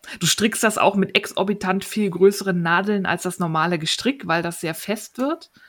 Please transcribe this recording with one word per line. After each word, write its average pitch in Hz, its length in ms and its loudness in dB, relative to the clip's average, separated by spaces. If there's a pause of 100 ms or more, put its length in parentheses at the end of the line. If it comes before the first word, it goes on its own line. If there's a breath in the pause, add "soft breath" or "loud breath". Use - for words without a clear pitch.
(200 loud breath)
Du 170 60 0
strickst - 360 0
das 214 140 2
auch 196 200 4
mit 196 200 0
exorbitant 190 680 0
viel 208 240 0
größeren 190 500 4
Nadeln 190 460 0
als 175 160 -2
das 180 160 -4
normale 170 400 0
Gestrick, 220 480 -2
weil 170 160 2
das 170 180 -6
sehr 160 140 -4
fest - 420 -6
wird. 294 340 -4 (180 soft breath)